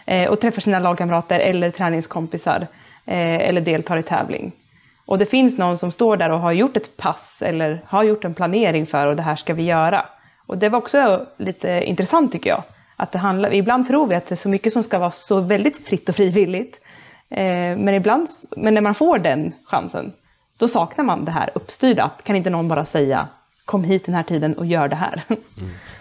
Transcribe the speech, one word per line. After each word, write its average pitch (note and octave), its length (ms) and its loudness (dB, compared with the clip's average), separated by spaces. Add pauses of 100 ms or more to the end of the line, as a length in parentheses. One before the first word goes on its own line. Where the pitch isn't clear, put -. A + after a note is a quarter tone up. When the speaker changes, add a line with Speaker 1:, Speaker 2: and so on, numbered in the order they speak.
Speaker 1:
eh, F3+ 240 2
och G#3+ 100 0
träffar A#3 200 0
sina G3 180 2
lagkamrater F3 600 0
eller F3 300 0
träningskompisar, E3 880 -2 (460)
eh, E3 420 0
eller F3 120 2
deltar D#3+ 380 -2
i D#3+ 40 -2
tävling. - 500 -4 (540)
Och G3 120 0
det G3+ 80 2
finns B3+ 320 4
någon F3 200 0
som F3 140 -4
står A3 240 2
där E3+ 140 0
och E3 100 0
har E3+ 120 0
gjort A#3 240 2
ett - 200 -4
pass - 460 -6
eller D#3+ 440 -2
har G3+ 160 2
gjort G#3+ 220 2
en E3+ 100 -6
planering F3 520 0
för, C#3+ 200 0
och D3 100 2
det D3+ 60 -4
här D#3 140 -2
ska - 180 -6
vi E3 80 -4
göra. E3+ 440 2 (400)
Och F#3 120 -8
det G#3 100 2
var A#3+ 100 0
också A#3+ 480 2 (100)
lite F#3 320 -6 (180)
intressant G3+ 460 2
tycker - 180 -2
jag, - 120 0 (340)
att - 160 -6
det F#3 60 -4
handlar, F#3+ 360 0
ibland A#3+ 340 2
tror C#4+ 180 2
vi F#3 80 0
att F3 140 -4
det F3+ 60 -6
är - 20 -2
så G3+ 120 -6
mycket G3 240 0
som A#3 100 0
ska G#3 160 -2
vara F3 120 0
så G3 300 -2
väldigt G3+ 460 0
fritt - 220 -4
och F#3 80 -4
frivilligt, F#3 640 0 (500)
eh, F3+ 460 -2
men G3+ 180 0
ibland, A#3 340 2 (280)
men G#3+ 180 2
när G#3+ 60 4
man G#3 140 2
får D#4 240 4
den D#3 340 0 (120)
chansen, - 480 -6 (460)
då A#3 100 2
saknar A#3+ 360 0
man F3 200 -2
det D#3+ 60 -4
här D#3+ 240 -2
uppstyrda, - 500 0
att - 200 -6
kan G3+ 120 0
inte F#3 140 0
någon E3+ 180 0
bara D3 180 0
säga, C#3+ 420 0 (360)
"Kom F#3+ 200 0
hit F#3 220 2
den F3+ 80 -2
här E3 80 0
tiden D#3 360 -2
och E3+ 80 -4
gör E3+ 220 0
det - 80 -2
här"? E3+ 320 -6
<laughs> A3 80 -2 (220)
Speaker 2:
Mm. F#2 120 -10 (300)